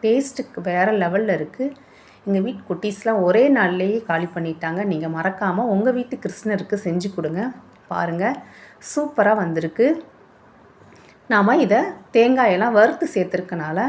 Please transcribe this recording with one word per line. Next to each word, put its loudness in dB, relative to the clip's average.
டேஸ்ட்டுக்கு -2
வேற 2
லெவல்ல 0
இருக்கு. -6
எங்க 2
வீட்டு -8
குட்டீஸ்லாம் -2
ஒரே 6
நாள்லயே 2
காலி -2
பண்ணிட்டாங்க. -6
நீங்க -4
மறக்காம -2
உங்க 2
வீட்டு -8
கிருஷ்ணருக்கு -4
செஞ்சு -2
கொடுங்க. -4
பாருங்க, -2
சூப்பரா 2
வந்திருக்கு. -2
நாம 4
இதை 4
தேங்காயெல்லாம் 4
வறுத்து 4
சேர்த்துருக்கனால -4